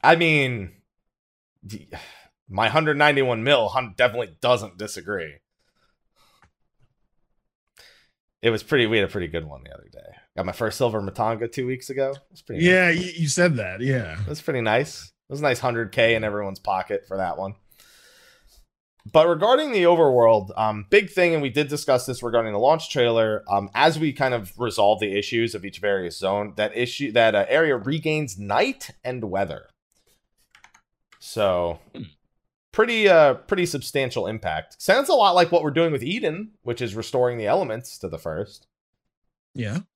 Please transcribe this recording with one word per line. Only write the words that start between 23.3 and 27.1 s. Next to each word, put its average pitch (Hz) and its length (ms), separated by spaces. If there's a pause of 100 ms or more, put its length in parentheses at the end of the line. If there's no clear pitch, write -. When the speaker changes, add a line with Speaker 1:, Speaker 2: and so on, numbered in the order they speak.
Speaker 1:
um, 101 260
as 151 240
we 156 140
kind 131 200
of 101 240
resolve 107 420
the 101 180
issues 113 380
of 95 100
each 95 140
various 95 380
zone, 98 380
that 104 200
issue, 123 360